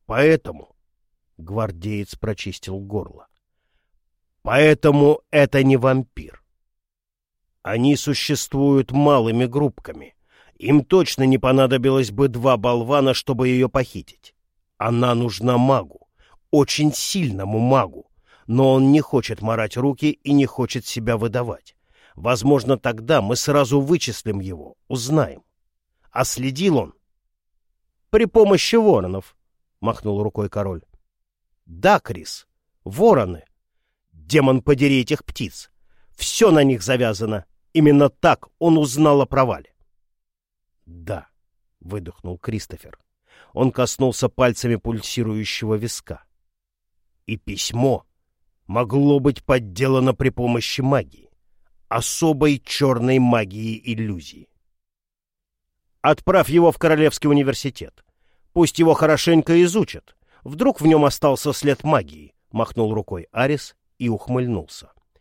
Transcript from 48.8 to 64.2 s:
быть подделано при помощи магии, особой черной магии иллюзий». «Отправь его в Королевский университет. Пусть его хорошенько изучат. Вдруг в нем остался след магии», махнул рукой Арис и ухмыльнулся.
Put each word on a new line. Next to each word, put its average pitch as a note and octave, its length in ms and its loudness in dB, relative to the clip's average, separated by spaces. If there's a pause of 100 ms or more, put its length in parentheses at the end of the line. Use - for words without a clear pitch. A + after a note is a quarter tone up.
быть C3+ 240 -2
подделано B2+ 720 0
при C3 160 -2
помощи A#2+ 500 -4
магии, C3 500 -4 (580)
особой C#3+ 720 0
черной C3 640 0
магии A2 640 -2
иллюзий». G#2+ 640 -10 (1500)
«Отправь D#3 460 2
его E3 240 6
в - 60 -14
Королевский D#3 500 2
университет. C#3 760 -2 (480)
Пусть E3+ 260 2
его D#3+ 160 6
хорошенько D#3+ 720 2
изучат. - 520 -4 (280)
Вдруг F#3 360 -2
в D3+ 60 -2
нем D#3 180 6
остался C#3 480 0
след C#3+ 320 -2
магии», E2+ 500 -4 (160)
махнул A2 440 -4
рукой F#2+ 380 -8
Арис C3+ 440 -4 (220)
и A#2+ 100 -4
ухмыльнулся. A#2 840 -6 (280)